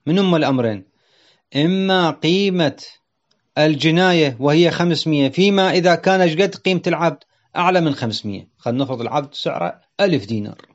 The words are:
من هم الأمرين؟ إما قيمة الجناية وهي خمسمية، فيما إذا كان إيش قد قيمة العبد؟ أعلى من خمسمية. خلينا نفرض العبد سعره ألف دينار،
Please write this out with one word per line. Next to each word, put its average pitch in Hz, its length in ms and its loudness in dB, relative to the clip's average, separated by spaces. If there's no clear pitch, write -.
من 165 120 0
هم 185 160 2
الأمرين؟ 127 500 -2
إما 185 540 0
قيمة 175 720 0
الجناية 156 840 2
وهي 151 300 4
خمسمية، 156 580 0
فيما 190 420 2
إذا 170 240 2
كان 190 260 0
إيش 165 160 2
قد 185 180 0
قيمة 180 320 -2
العبد؟ 165 320 -2
أعلى 180 240 2
من 151 140 0
خمسمية. 104 540 -8
خلينا 123 260 -4
نفرض 127 160 -6
العبد 139 340 -6
سعره - 460 -6
ألف 156 260 0
دينار، 110 320 -8